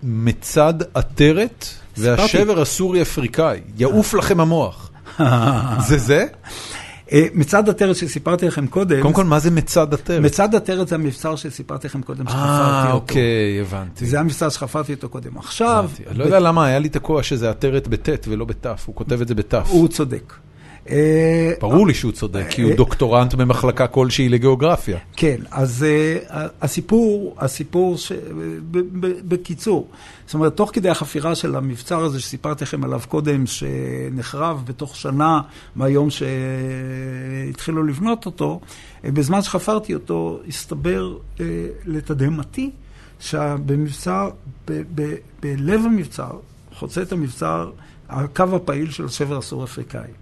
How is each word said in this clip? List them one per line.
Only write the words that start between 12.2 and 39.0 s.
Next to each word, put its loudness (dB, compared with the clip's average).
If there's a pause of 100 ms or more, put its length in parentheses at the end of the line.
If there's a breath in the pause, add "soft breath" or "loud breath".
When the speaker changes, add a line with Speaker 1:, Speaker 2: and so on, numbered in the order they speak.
Speaker 1:
אה, -4
Speaker 2:
שחפרתי 2
אותו. 4
Speaker 1:
אוקיי, 2
הבנתי. -6
Speaker 2:
זה 2
המבצר 0
שחפרתי -4
אותו -12
קודם. -12
עכשיו, 0
Speaker 1:
הבנתי. -8
אני -4
לא 0
Speaker 2:
ב- 6
Speaker 1:
יודע 8
למה 6
היה 4
לי 0
תקוע 0
שזה 0
עטרת 0
בטי"ת -2
ולא -2
בתף. -6
הוא -10
כותב -2
את -2
זה 0
בתף. 0
Speaker 2:
הוא 6
צודק. -4 (580 loud breath)
אה, 4
Speaker 1:
ברור 6
לי 4
שהוא -4
צודק, -4
כי 0
הוא 4
Speaker 2:
אה, 4
Speaker 1:
דוקטורנט 4
במחלקה 2
כלשהי 2
לגיאוגרפיה. 2 (180)
Speaker 2:
כן, 2 (140)
אז, -2
אה, 2 (120)
ה-, -8 (160)
הסיפור, 0
הסיפור -2
ש-, -10 (580)
ב-, -2 (280)
ב-, -6
בקיצור, -2 (380 loud breath)
זאת -14
אומרת, 2
תוך 2
כדי 0
החפירה -2
של -4
המבצר -4
הזה -2
שסיפרתי -6
לכם -4
עליו -4
קודם, 0
שנחרב -6
בתוך -10
שנה 2 (360 loud breath)
מהיום 2
שהתחילו -6
לבנות -2
אותו, -4 (440 loud breath)